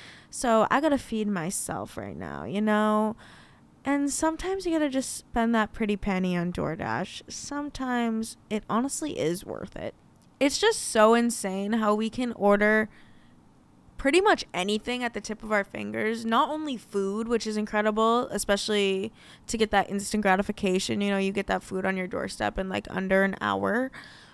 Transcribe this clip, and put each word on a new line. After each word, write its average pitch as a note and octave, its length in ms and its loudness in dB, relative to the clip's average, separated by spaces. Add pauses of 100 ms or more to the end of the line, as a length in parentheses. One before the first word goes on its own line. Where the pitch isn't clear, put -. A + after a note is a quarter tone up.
(320)
So A3+ 400 4
I C4 100 4
gotta D4 160 4
feed G#3+ 300 -4
myself E3 680 -4
right G2 200 -8
now, D2 280 -10
you F3+ 160 -2
know? G#3+ 540 4 (720)
And C#4+ 260 0
sometimes F4+ 540 -2
you E4+ 80 0
gotta D4+ 160 2
just C4 260 -2
spend A#3 400 0
that G#3+ 180 0
pretty G#3 220 -2
penny F#3 400 0
on F3 160 0
DoorDash. D3 760 -4
Sometimes B3 1080 -4 (120)
it G#3+ 200 -4
honestly C4+ 480 -2
is E3 280 -2
worth - 300 -10
it. - 200 -10 (440)
It's C4+ 180 2
just A4 240 2
so A3 320 6
insane G#3 600 0
how G#3+ 220 2
we A3 140 0
can A#3+ 240 -4
order G#3 560 4 (1080)
pretty C#4+ 240 4
much G4+ 320 4
anything G#3+ 500 -2
at A#3 100 -4
the G#3+ 80 -8
tip G#3+ 220 -10
of G#3+ 80 -10
our G#3 120 2
fingers. A3 640 -4
Not A3+ 240 2
only D4+ 280 -6
food, G3+ 500 -4
which A3+ 200 -2
is G#3+ 100 -4
incredible, G#3+ 720 2
especially G3+ 840 0 (340)
to A#3 100 -2
get A3 140 0
that G3 180 2
instant G#3 340 -2
gratification. G3 800 2
You G3+ 100 0
know, G3 60 2
you G3 140 0
get G3 160 -4
that F#3+ 160 -2
food F#3+ 220 -4
on F#3+ 120 0
your F#3 100 -4
doorstep G3+ 520 -4
in, F#3+ 100 -4
like, G#3 200 -4
under F#3+ 340 2
an G3 160 0
hour. G3+ 520 0 (420)